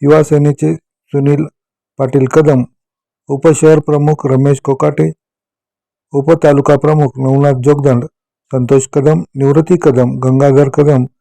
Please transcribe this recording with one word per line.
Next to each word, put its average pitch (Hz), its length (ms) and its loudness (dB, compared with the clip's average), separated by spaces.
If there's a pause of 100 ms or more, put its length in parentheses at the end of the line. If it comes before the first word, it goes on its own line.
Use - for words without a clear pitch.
युवा 151 220 4
सेनेचे 147 600 -2
सुनील 143 600 -4 (520)
पाटील 135 280 -2
कदम, 147 380 0 (640)
उपशहर 156 520 2
प्रमुख 147 360 0 (100)
रमेश 135 380 0
कोकाटे, 147 480 -2 (1000)
उपतालुका 143 640 0
प्रमुख 147 420 0
नवनाथ 135 460 0
जोगदंड, 139 420 0 (460)
संतोष 131 420 0
कदम, 151 260 0 (160)
निवृत्ती 143 460 0
कदम, 123 280 2
गंगाधर 135 600 0
कदम 143 340 0 (180)